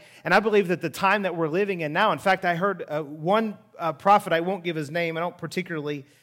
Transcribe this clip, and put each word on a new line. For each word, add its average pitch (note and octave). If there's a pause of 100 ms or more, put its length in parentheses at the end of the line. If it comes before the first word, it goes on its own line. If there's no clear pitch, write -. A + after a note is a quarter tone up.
(240)
And E3
I G3+
believe G#3
that E3+
the D#3+
time G3
that F3
we're E3
living F#3
in D3+
now, G3
in D3+
fact, F#3+
I F3
heard, F#3
uh, D3+
one, E3+ (200)
uh, D#3+
prophet, G3
I E3
won't F3
give E3+
his D3
name, E3
I D#3+
don't E3+
particularly D#3 (180)